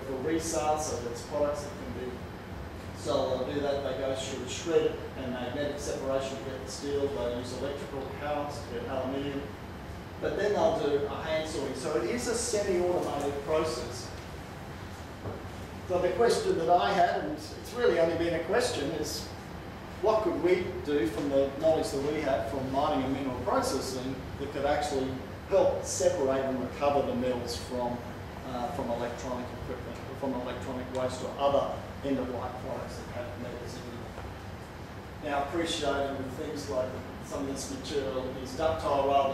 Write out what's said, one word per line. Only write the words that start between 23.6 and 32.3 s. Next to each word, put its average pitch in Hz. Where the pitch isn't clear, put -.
that 139
could 143
actually 143
help 190
separate 135
and 127
recover 143
the 120
metals 120
from, 123
uh, 123
from 123
electronic 120
equipment, -
or -
from 127
electronic 127
waste 127
or 123
other 139
end-of-life 127